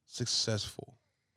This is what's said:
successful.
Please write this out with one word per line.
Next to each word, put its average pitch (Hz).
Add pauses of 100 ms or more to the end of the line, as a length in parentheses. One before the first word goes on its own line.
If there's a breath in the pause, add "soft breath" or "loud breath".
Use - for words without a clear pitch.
successful. - (440)